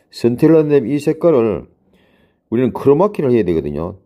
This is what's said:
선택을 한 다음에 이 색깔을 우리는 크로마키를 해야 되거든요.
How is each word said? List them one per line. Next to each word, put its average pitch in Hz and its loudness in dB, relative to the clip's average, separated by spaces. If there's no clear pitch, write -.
선택을 123 2
한 156 2
다음에 143 0
이 147 -2
색깔을 135 0
우리는 120 0
크로마키를 151 0
해야 113 2
되거든요. 80 -4